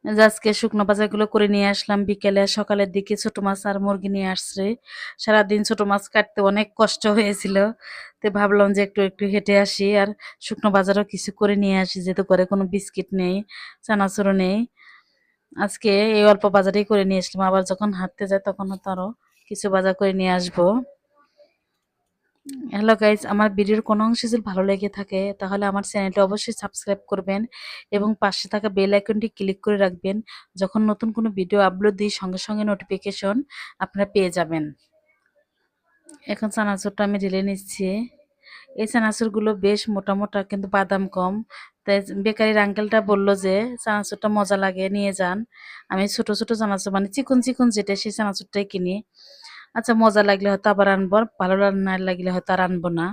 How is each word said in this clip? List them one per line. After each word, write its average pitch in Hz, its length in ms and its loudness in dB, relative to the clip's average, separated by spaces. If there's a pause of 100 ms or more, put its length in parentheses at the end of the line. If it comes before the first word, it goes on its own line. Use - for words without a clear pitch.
যে 214 180 4
আজকে 214 300 4
শুকনো 214 320 0
বাজারগুলো 208 420 0
করে 208 220 2
নিয়ে 202 180 2
আসলাম 202 380 0
বিকেলে, 196 440 0
সকালের 202 420 0
দিকে 196 260 -2
ছোট 214 220 -6
মাছ 196 280 -2
আর 202 120 -2
মুরগি 196 340 -2
নিয়ে 196 180 -2
আসছে। 190 340 -6 (540)
সারাদিন 214 460 2
ছোট 220 180 -2
মাছ 202 260 0
কাটতে 208 340 0
অনেক 202 320 2
কষ্ট - 340 0
হয়েছিল, 202 480 0 (600)
তো - 140 -6
ভাবলাম 202 420 4
যে 196 100 0
একটু 202 200 -2
একটু 190 240 -2
হেঁটে 202 320 0
আসি 196 280 2 (100)
আর 202 120 4 (320)
শুকনো - 300 -2
বাজারও 196 340 2
কিছু 202 280 -8
করে 202 240 0
নিয়ে 196 220 2
আসি, 190 240 -2
যেহেতু 185 220 -2
ঘরে 185 220 4
কোনো 196 200 0
বিস্কিট 185 460 -6
নেই, 185 240 0 (460)
চানাচুরও 196 540 0
নেই। 190 200 2 (1000)
আজকে 196 360 -2 (200)
এই 208 140 4
অল্প 202 220 6
বাজারেই 196 360 2
করে 202 200 2
নিয়ে 190 180 0
আসলাম, 190 240 -6
আবার 190 180 2
যখন 190 280 -4
হাঁটতে 185 340 -6
যাই 196 180 0
তখন 196 240 -6
হয়তো 190 220 -8
আরও 185 180 -6 (420)
কিছু 208 200 -8
বাজার 190 240 2
করে 196 180 0
নিয়ে 185 200 0
আসবো। 180 340 0 (2000)
হ্যালো 220 280 2
গাইস, 214 300 2
আমার 208 280 2
ভিডিওর 208 280 2
কোনো 214 220 0
অংশ 233 180 0
যদি 233 200 -2
ভালো 190 220 -4
লেগে 196 280 -2
থাকে 196 280 -6 (180)
তাহলে 202 280 -4
আমার 202 200 -2
চ্যানেলটা 196 380 -2
অবশ্যই 208 340 -4
সাবস্ক্রাইব 202 480 -6
করবেন 196 340 -4 (500)
এবং 208 180 0 (120)
পাশে 196 280 -2
থাকা 214 200 -4
বেল 196 260 2
আইকনটি 214 340 0
ক্লিক 190 340 -4
করে 208 160 0
রাখবেন। 190 380 -2 (400)
যখন 196 280 -2
নতুন 214 280 0
কোনো 226 180 -2
ভিডিও 190 300 0
আপলোড 196 360 2
দিই 208 180 -2
সঙ্গে 185 280 -8
সঙ্গে 214 220 -4
নোটিফিকেশন 196 720 -4 (420)
আপনারা 196 320 -4
পেয়ে 190 200 2
যাবেন। 160 340 -2 (1600)
এখন 208 240 -6
চানাচুরটা 202 540 -4
আমি 202 140 -2
ঢেলে 190 240 -2
নিচ্ছি। 196 440 -6 (880)
এই 214 100 -4
চানাচুরগুলো 220 680 0
বেশ 202 320 0
মোটা 196 260 -4
মোটা 202 280 -2
কিন্তু 196 260 -6
বাদাম 196 400 0
কম, 185 260 -2 (460)
তাই 202 180 2 (240)
বেকারির 214 360 2
আঙ্কেলটা 208 440 0
বলল 202 320 2
যে 190 200 0 (240)
চানাচুরটা 208 500 -4
মজা 202 280 2
লাগে, 190 320 -2
নিয়ে 202 240 -2
যান। 185 260 -2 (500)
আমি 196 200 0
ছোট 226 240 -4
ছোট 214 200 -4
চানাচুর, 202 400 -2
মানে 196 200 0
চিকন 269 280 2
চিকন 254 300 0
যেটা, 202 260 -2
সেই 208 160 -6
চানাচুরটাই 202 540 -4
কিনি। 185 280 -4 (800)
আচ্ছা, 233 200 -2
মজা 214 280 6
লাগলে 202 280 2
হয়তো 196 200 0
আবার 196 180 4
আনবো, 196 300 2 (200)
ভালো 185 180 2
লা-, 196 260 2
না 190 160 -2
লাগলে 185 320 -4
হয়তো 180 220 -4
আর 185 80 2
আনবো 180 300 0
না। 170 220 -2